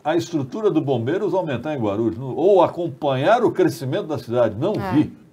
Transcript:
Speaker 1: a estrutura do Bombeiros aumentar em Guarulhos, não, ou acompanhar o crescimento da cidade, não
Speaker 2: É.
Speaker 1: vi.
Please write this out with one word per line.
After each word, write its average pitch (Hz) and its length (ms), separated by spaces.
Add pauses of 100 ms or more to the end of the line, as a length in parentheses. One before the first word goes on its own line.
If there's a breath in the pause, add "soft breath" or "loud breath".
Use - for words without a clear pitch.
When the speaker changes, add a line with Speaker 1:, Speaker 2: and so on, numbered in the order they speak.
Speaker 1:
a 156 140
estrutura 165 560
do 156 80
Bombeiros 143 540
aumentar 156 420
em - 20
Guarulhos, 110 400
não, 127 160
ou 185 300
acompanhar 156 800
o 180 80
crescimento 156 560
da 151 100
cidade, 113 400
não 180 180
Speaker 2:
É. 180 180
Speaker 1:
vi. - 200 (200)